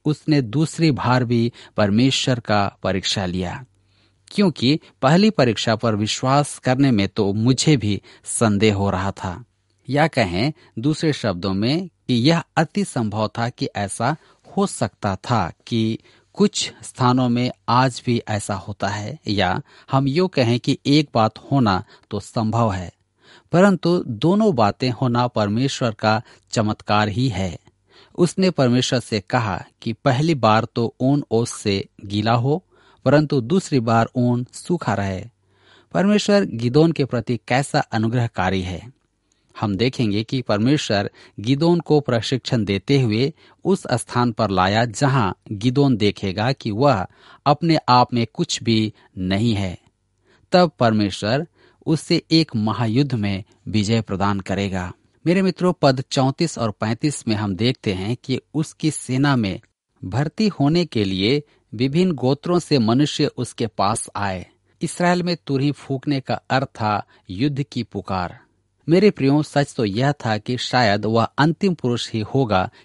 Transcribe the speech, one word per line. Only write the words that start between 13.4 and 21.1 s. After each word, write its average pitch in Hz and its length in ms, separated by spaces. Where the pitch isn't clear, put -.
कि 131 280
ऐसा 113 400
हो 196 100
सकता - 500
था 98 360
कि 113 320
कुछ - 400
स्थानों 127 460
में 123 220
आज 123 380
भी 117 220
ऐसा 107 260
होता 98 340
है, 104 300
या 98 340
हम 135 180
यूं 175 200
कहें 120 320
कि - 260
एक 143 280